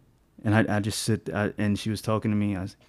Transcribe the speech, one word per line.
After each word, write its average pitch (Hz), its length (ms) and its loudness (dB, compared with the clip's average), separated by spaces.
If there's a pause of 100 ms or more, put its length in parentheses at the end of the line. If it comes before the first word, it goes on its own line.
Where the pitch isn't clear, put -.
(440)
And 104 100 4
I, 107 220 4
I 104 40 2
just 101 220 -2
sit, 107 320 -2
I, 104 240 0
and 104 200 2
she 110 120 -4
was 101 100 -4
talking 110 300 -2
to 104 60 2
me. 104 180 0
I 90 80 -6
was, 104 140 -10 (120)